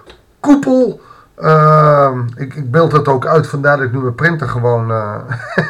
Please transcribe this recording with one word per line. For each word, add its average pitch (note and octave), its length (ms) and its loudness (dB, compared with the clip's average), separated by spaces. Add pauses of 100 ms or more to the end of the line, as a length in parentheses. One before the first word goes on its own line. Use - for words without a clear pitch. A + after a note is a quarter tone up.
(400)
koepel. C4 600 2 (360)
Ehm, D3+ 840 4 (160)
ik, C3+ 180 -10
ik C3+ 160 -8
beeld D#3+ 220 2
het D3 160 0
ook C3 180 0
uit, D#3 200 2
vandaar C#3+ 300 0
dat C3 100 -4
ik A#2 60 -6
nu C3 60 -2
mijn B2+ 160 -4
printer D#3 340 -4
gewoon, A#2+ 420 -2
eh, G#2+ 260 -6 (540)